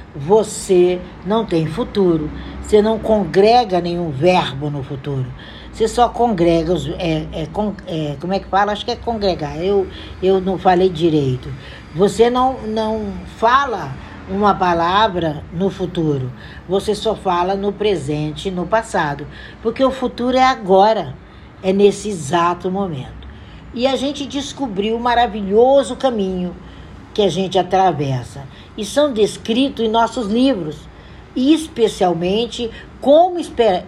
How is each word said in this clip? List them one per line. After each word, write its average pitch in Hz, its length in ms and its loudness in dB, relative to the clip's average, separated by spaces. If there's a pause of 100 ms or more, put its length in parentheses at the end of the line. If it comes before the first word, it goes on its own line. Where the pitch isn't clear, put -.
(160)
você 180 840 2 (240)
não 214 200 0
tem 160 200 0
futuro, 165 640 0 (320)
você 208 200 4
não 220 160 2
congrega 202 840 4
nenhum 175 300 -4
verbo 147 580 2
no 143 140 -6
futuro, 135 420 -6 (460)
você 220 160 -2
só 240 200 4
congrega 170 640 2
os, 147 160 -2
é, 160 460 -2
é, 160 180 -6
con-, 208 220 -4 (140)
é, 156 340 -6
como 180 120 -4
é 196 60 0
que - 80 -16
fala? 202 240 2
Acho 208 140 -6
que 240 60 -4
é 233 40 -4
congregar, 175 600 -4
eu, 190 300 0 (340)
eu 190 180 4
não 185 180 -2
falei 185 320 4
direito. 151 640 0 (440)
Você 202 340 4
não, 254 380 0
não 214 440 -4 (260)
fala 226 540 2 (380)
uma 196 240 2
palavra 175 1000 2
no 180 200 -2
futuro, 147 600 -2 (360)
você 196 260 0
só 214 220 -2
fala 180 400 0
no 196 180 -2
presente 151 760 -2
e - 20 -6
no 175 160 -4
passado, 160 580 -2 (380)
porque 233 200 -2
o 262 60 4
futuro 247 480 -2
é 262 60 6
agora, 202 720 4 (480)
é 190 100 2
nesse 202 360 4
exato 175 600 0
momento. 185 580 -6 (460)
E 247 140 0
a 269 80 0
gente 269 320 -4
descobriu 226 680 -4
o 233 40 -2
maravilhoso 233 960 2
caminho 185 600 -2 (560)
que 214 120 0
a 196 60 4
gente 185 280 0
atravessa, 151 840 0 (340)
e 214 80 -6
são 285 260 2
descritos 226 720 0
em 220 60 2
nossos 226 380 0
livros, 208 500 0 (580)
e 262 180 4
especialmente 214 1160 0 (320)
como 339 380 6
exper-, 202 480 0